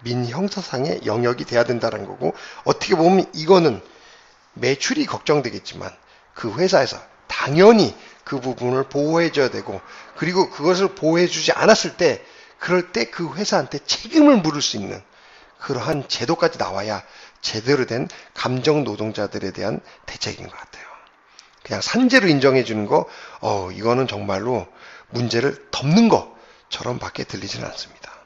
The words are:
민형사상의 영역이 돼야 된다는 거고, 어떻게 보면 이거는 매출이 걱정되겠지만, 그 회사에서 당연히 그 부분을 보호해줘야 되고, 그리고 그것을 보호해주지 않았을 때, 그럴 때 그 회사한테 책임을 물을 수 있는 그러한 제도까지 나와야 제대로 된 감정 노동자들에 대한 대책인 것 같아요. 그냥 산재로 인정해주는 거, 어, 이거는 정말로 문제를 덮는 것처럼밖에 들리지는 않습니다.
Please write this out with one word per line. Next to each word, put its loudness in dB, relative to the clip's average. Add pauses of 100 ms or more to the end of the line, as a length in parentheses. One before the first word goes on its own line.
민형사상의 -4
영역이 0
돼야 2
된다는 -2
거고, -4 (320)
어떻게 0
보면 4
이거는 4 (720)
매출이 -2
걱정되겠지만, -4 (460)
그 -8
회사에서 2 (260)
당연히 6 (280)
그 -6
부분을 -2
보호해줘야 2
되고, -8 (360)
그리고 0
그것을 0
보호해주지 2
않았을 2
때, 2 (360)
그럴 -2
때 -2
그 -8
회사한테 -2
책임을 4
물을 0
수 -4
있는 -8 (560)
그러한 -4
제도까지 0
나와야 -4 (380)
제대로 0
된 -4 (260)
감정 0
노동자들에 -6
대한 -6 (240)
대책인 -10
것 -18
같아요. -20 (760)
그냥 -8
산재로 4
인정해주는 2
거, 2 (360)
어, -4
이거는 0
정말로 -4 (440)
문제를 -2
덮는 4
것처럼밖에 -4
들리지는 -10
않습니다. -16 (120)